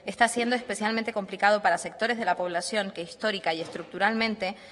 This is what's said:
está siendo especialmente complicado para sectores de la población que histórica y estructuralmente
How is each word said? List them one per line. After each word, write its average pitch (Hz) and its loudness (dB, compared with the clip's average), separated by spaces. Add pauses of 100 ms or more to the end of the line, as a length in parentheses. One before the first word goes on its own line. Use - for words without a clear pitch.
está 226 4
siendo 240 0
especialmente 220 -2
complicado 202 2
para 175 4
sectores 220 -2
de 226 -4
la 175 2
población 185 -2
que 170 -8
histórica 190 -2
y 160 -4
estructuralmente 202 0 (180)